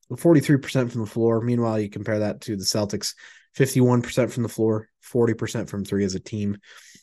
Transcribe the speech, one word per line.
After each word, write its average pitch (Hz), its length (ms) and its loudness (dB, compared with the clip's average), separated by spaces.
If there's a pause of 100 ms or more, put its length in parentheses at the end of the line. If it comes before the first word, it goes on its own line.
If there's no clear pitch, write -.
(180)
forty-three 151 400 6
percent 127 340 -2
from 120 100 -4
the 104 80 -6
floor. 113 300 2
Meanwhile, 117 400 0
you 104 80 -2
compare 104 300 -4
that 104 240 -4
to 110 140 -6
the 92 80 -6
Celtics, 104 500 -2 (400)
fifty-one 123 480 4
percent 120 280 0
from 120 120 -4
the 110 80 -4
floor, 110 400 -2 (100)
forty 117 320 0
percent 113 380 -6
from 101 160 -6
three 101 180 0
as 92 100 0
a 180 60 -6
team. 101 380 -6 (440)